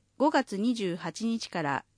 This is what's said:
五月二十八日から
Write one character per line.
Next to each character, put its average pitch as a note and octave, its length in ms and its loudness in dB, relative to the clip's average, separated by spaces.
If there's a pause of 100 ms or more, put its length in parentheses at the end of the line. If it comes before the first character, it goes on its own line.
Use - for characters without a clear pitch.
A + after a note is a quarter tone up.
(180)
五 D4+ 140 4
月 B3+ 260 2
二 A#3 160 2
十 F#3+ 220 -2
八 E3+ 300 -6
日 A3+ 220 -2
か F3 140 -4
ら C#3 240 -2 (120)